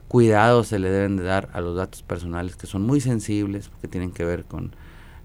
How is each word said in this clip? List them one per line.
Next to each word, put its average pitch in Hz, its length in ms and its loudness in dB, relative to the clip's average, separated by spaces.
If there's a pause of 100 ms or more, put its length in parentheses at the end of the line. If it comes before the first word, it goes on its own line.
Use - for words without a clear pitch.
cuidados 113 600 6
se 107 100 -2
le 92 120 0
deben 98 260 0
de 92 60 -2
dar 95 300 -2
a 90 80 -6
los 87 160 -4
datos 92 260 -8
personales, 87 540 -8
que - 100 -16
son 95 160 -4
muy 135 180 2
sensibles, 104 680 -4
porque - 180 -16
tienen 90 240 -6
que 87 140 -6
ver 85 200 -4
con 87 280 -10 (520)